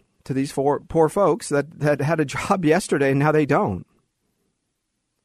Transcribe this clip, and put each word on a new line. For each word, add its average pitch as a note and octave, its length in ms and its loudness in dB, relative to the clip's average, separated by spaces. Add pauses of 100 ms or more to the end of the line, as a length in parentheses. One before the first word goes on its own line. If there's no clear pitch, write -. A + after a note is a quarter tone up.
(240)
to - 80 -8
these C3+ 200 -4
four, C#3 280 0
poor D#3+ 280 0
folks D3+ 400 0
that, C#3+ 320 -4
that D3 200 0
had D#3 200 -2
a D3+ 40 2
<laughs> - 0 -
job D#3+ 400 -4
yesterday D3+ 460 2
and C#3 80 2
now D3+ 140 2
they D3+ 140 2
don't? C#3 400 -2 (1400)